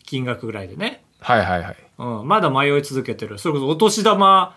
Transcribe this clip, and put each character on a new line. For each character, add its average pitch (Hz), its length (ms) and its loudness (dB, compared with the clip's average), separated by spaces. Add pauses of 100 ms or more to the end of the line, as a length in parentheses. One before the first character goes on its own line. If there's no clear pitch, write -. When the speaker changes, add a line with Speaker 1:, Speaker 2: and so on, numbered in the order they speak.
Speaker 1:
金 131 200 -6
額 120 200 -6
ぐ 110 60 -8
ら 101 120 -8
い 92 40 -12
で 101 80 -18
ね。 202 300 -8 (160)
Speaker 2:
は 120 160 2
い - 80 4
は 90 140 -2
い 85 40 -6
は 85 80 -10
い。 - 40 -16 (240)
Speaker 1:
う 117 240 -8
ん。 131 40 -10
ま 202 140 2
だ 156 80 2
迷 139 280 2
い 143 40 2
続 131 200 -6
け 120 140 -8
て 110 100 -10
る。 101 140 -12
そ - 80 -6
れ 156 60 0
こ 139 80 -2
そ 135 80 -2
お 156 80 0
年 214 260 2
玉 190 540 4